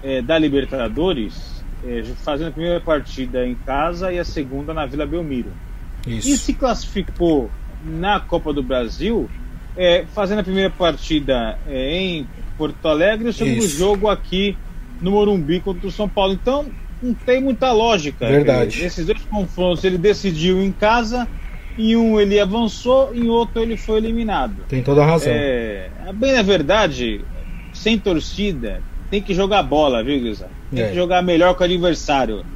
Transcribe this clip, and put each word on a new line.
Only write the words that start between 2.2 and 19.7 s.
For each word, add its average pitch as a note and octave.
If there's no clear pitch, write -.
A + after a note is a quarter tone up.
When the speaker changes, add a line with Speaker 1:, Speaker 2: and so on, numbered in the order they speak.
Speaker 1:
fazendo D#3
a D3
primeira E3
partida B2+
em B2
casa E3+
e F3
a E3
segunda C#3+
na D#3
Vila C#3
Belmiro. C#3+
Speaker 2:
Isso. A#2
Speaker 1:
E C#4+
se -
classificou F3
na F3
Copa D#3+
do C#3+
Brasil, C3
é, F3+
fazendo G#3
a F#3+
primeira F#3+
partida, C3+
é, C#3
em F3+
Porto D3
Alegre G3
e A#3+
o -
segundo A3+
Speaker 2:
Isso. D3+
Speaker 1:
jogo G3+
aqui G3
no F3
Morumbi G3
contra F#3+
o -
São G#3
Paulo. G3
Então, C4+
não B3
tem B3+
muita C4
lógica. G#3
Speaker 2:
Verdade. C3+
Speaker 1:
Esses F3
dois A3
confrontos F3+